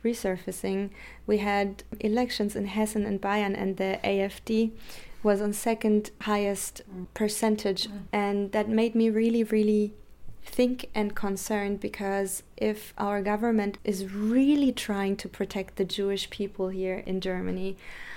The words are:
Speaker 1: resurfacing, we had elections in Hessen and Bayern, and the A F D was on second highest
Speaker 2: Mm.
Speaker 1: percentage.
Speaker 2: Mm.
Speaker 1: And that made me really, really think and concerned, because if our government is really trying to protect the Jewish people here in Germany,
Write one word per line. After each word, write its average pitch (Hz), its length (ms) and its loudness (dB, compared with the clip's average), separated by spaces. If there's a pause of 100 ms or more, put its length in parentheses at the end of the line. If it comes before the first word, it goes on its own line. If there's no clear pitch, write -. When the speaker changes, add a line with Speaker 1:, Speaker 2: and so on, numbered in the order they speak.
Speaker 1:
resurfacing, 190 840 -2 (380)
we 208 100 4
had 202 460 0 (160)
elections 220 560 0
in 202 100 -2
Hessen 214 400 0
and 202 140 -2
Bayern, 202 360 0
and 190 200 0
the 190 260 0
A 196 200 2
F 196 240 -4
D 220 260 2 (500)
was 202 180 4
on 208 120 0
second 214 580 2 (120)
highest 202 680 0
Speaker 2:
Mm. 185 240 -10
Speaker 1:
percentage. 214 760 2
Speaker 2:
Mm. 202 40 -10 (200)
Speaker 1:
And 202 400 0
that 214 160 0
made 226 260 4
me 226 160 6
really, 226 340 4
really 214 480 4 (500)
think 247 520 0
and 208 200 0
concerned, 202 680 0
because 196 600 -4 (140)
if 214 400 -2
our 202 240 -2
government 208 640 2
is 190 280 -2
really 262 600 4
trying 196 440 -2
to 190 120 -10
protect 190 480 -6
the 196 80 0
Jewish 196 460 -2
people 196 400 -4
here 185 360 -4
in 190 140 -2
Germany, 185 560 -2 (400)